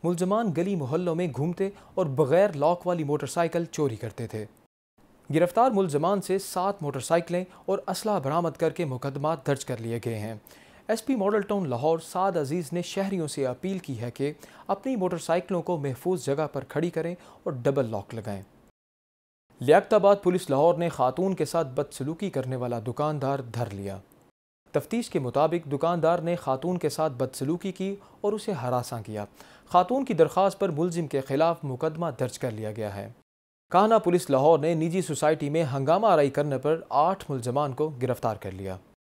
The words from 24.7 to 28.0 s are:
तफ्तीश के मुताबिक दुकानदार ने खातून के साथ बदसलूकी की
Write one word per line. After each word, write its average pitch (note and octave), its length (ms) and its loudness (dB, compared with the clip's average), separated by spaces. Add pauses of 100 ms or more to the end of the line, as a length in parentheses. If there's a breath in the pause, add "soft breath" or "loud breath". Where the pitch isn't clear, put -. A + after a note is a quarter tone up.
तफ्तीश A3+ 340 -2
के F3 120 -4
मुताबिक D#3 480 0
दुकानदार E3 540 0
ने E3+ 140 -2
खातून D#3+ 400 -2
के E3 140 -2
साथ D#3 260 -2
बदसलूकी C#3 560 -4
की G3 240 -6 (280 loud breath)